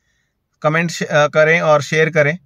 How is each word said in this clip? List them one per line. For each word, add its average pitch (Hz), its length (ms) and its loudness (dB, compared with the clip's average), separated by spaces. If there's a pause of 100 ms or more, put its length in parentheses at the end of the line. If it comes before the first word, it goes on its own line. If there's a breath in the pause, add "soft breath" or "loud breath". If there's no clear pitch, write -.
(640)
कमेंट 160 280 -2
श-, - 120 -10
अ, 147 240 0
करें 156 340 2
और 151 220 2
शेयर 160 280 -2
करें 151 360 -2